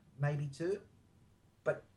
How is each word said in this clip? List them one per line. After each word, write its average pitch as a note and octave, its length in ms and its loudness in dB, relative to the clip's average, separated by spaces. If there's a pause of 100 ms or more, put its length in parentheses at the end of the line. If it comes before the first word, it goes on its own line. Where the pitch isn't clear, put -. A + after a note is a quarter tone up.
(200)
maybe D3 260 2
two. F3 340 -2 (840)
But D3 180 2 (140)